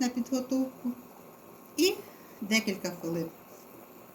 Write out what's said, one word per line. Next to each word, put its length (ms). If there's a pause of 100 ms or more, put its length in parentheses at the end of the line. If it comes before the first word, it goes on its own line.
на 80
підготовку 840 (840)
і 180 (460)
декілька 500
хвилин 360 (880)